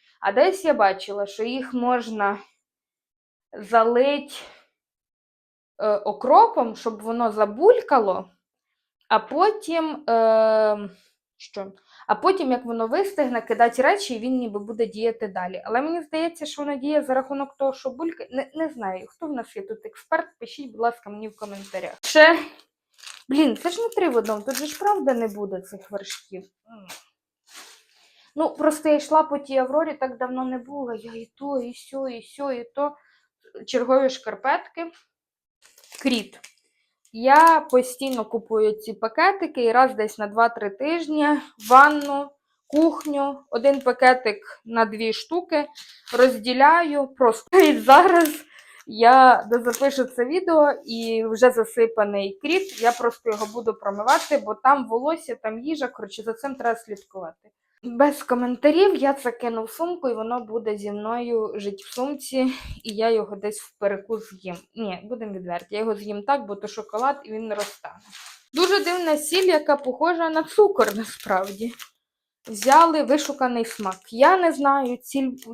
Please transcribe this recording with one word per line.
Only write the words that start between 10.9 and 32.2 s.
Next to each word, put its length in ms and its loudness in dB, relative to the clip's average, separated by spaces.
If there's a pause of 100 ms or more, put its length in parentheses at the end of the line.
що? 340 -14 (360)
А 80 0
потім, 360 0
як 140 -2
воно 220 -4
вистигне, 540 -2
кидать 380 2
речі, 360 0
і 40 -8
він 180 -4
ніби 220 -6
буде 260 -4
діяти 420 -4
далі. 380 -10
Але 160 -2
мені 200 -4
здається, 440 -6
що 160 -10
воно 140 -6
діє 280 -2
за 100 -4
рахунок 440 -6
того, 160 -2
що 160 -10
булька-, 420 -12
не, 240 -8
не 140 -4
знаю, 380 -10
хто 200 -16
в 60 -8
нас 220 -12
є 60 -12
тут 240 -14
експерт, 420 -6 (120)
пишіть, 320 -16
будь 80 -12
ласка, 300 -4
мені 180 -14
в 80 -20
коментарях. 640 -14
Ще... 380 6 (920)
Блін, 280 2
це 120 -6
ж 120 -6
не 80 -4
три 200 -2
в 60 -2
одному, 260 -2
тут 140 -6
же 100 -6
ж 140 -10
правда 340 0
не 140 -4
буде 340 -10
цих 300 -20
вершків. 520 -14 (240)
М. 200 -20 (1500)
Ну, 140 -2
просто 400 0
я 60 6
йшла 280 2
по 140 -6
тій 200 -4
Аврорі, 360 0
так 240 -8
давно 280 -6
не 120 -6
було, 360 -10
я 200 -14
і 220 -16
то, 260 -6
і 120 -10
сьо, 360 -10
і 120 -12